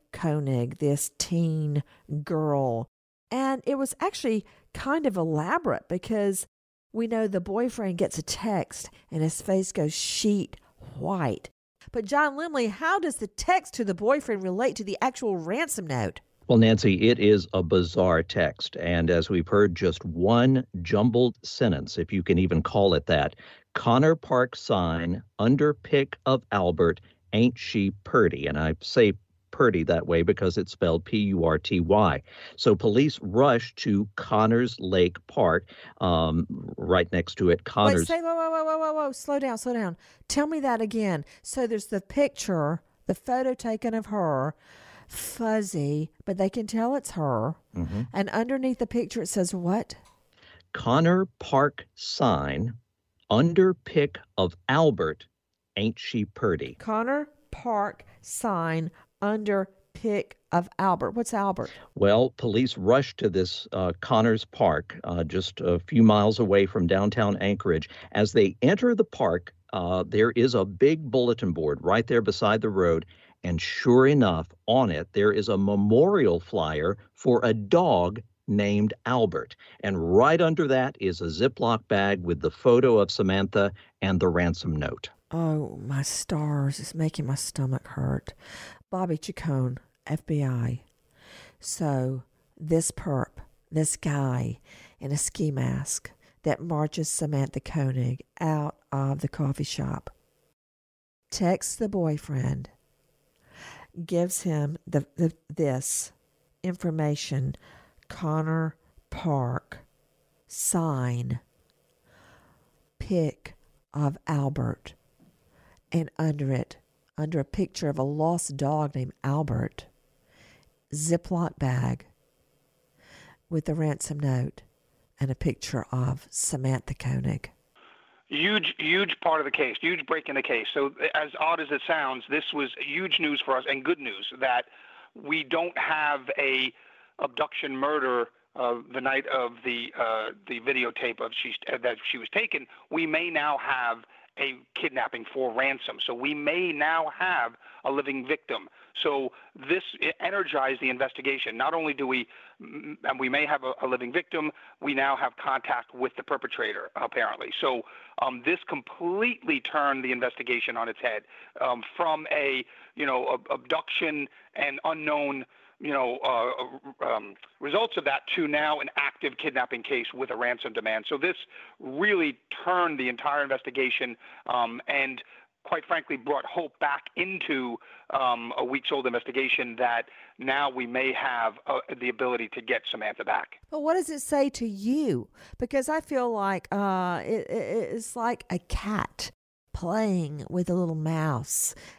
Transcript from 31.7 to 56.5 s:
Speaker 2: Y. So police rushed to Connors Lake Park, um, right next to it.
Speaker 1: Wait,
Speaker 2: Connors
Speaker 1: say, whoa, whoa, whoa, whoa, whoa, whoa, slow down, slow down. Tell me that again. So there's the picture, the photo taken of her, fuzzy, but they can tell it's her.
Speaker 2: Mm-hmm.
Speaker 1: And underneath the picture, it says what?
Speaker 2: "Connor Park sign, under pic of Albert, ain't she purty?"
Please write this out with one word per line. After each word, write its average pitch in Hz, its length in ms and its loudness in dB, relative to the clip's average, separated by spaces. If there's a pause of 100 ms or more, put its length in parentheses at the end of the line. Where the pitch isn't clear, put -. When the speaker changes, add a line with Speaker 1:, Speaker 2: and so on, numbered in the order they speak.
Speaker 2:
Y. 85 420 4 (340)
So 110 200 4
police 123 460 2
rushed 117 560 2
to 104 380 0
Connors 113 640 2
Lake 90 460 2
Park, 87 440 2 (320)
um, 82 440 2 (320)
right 87 340 2
next 87 240 -2
to 92 140 4
it. 85 100 6
Speaker 1:
Wait, - 40 -16
Speaker 2:
Connors 104 440 4
Speaker 1:
say, 339 140 0
whoa, 330 140 -2
whoa, 330 160 0
whoa, 320 120 0
whoa, 311 140 0
whoa, 311 160 -2
whoa, 294 180 -2
slow 285 280 -4
down, 254 180 -2
slow 247 160 -4
down. 202 240 -2 (300)
Tell 285 180 2
me 311 140 -2
that 247 220 0
again. 208 440 0 (160)
So - 240 -2
there's 220 220 -4
the 202 120 -2
picture, 175 840 0 (240)
the - 80 0
photo 254 400 0
taken 226 400 -4
of 220 100 -4
her, 156 480 0 (540)
fuzzy, 175 1040 -2 (140)
but 190 120 -4
they 196 140 2
can 220 160 -4
tell 233 280 0
it's - 160 -6
her. 135 440 0 (200)
Speaker 2:
Mm-hmm. 90 280 -4 (100)
Speaker 1:
And 202 160 -4
underneath 254 480 -2
the 240 100 -2
picture, 233 360 -4
it 175 60 -8
says 185 260 -2
what? 180 400 -2 (800)
Speaker 2:
"Connor 165 540 4 (120)
Park - 560 0
sign, 85 800 -2 (560)
under 170 420 6
pic - 460 -2 (180)
of 92 180 0 (140)
Albert, 120 560 2 (500)
ain't 110 220 0
she - 260 -2
purty?" 78 540 -2